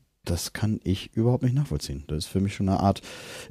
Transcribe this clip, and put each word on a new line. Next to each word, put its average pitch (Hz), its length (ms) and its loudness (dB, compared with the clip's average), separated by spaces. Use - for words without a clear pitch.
das - 280 -2
kann 107 300 0
ich - 300 -2
überhaupt 120 300 4
nicht 123 100 4
nachvollziehen. 76 540 -2
Das 73 120 -2
ist - 60 -6
für - 140 -2
mich 98 160 0
schon 98 120 0
eine 95 120 4
Art 98 220 4